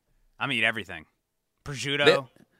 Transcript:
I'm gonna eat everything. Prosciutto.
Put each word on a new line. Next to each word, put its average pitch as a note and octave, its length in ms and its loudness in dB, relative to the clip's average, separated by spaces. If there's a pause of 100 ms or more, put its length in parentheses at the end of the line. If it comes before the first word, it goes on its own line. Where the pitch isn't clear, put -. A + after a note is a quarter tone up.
(380)
I'm B2+ 100 -4
gonna B2+ 120 -2
eat A2 40 4
everything. F#2+ 400 -4 (600)
Prosciutto. C#3 640 2 (320)